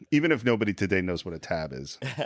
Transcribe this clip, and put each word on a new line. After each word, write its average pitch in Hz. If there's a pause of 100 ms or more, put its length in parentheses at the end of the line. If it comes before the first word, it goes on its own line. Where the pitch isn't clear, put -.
(120)
even 151
if 120
nobody 107
today 95
knows 90
what 87
a 80
tab 78
is. 67 (280)